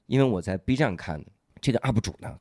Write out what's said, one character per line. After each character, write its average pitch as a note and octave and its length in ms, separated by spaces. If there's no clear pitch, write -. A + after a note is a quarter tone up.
因 C3 120
为 C3+ 60
我 G#2 160
在 F#2+ 160
B B2+ 180
站 C3 180
看 D#2+ 300
的， - 80
这 C#3 100
个 A#2 80
up B2+ 220
主 - 180
呢， - 220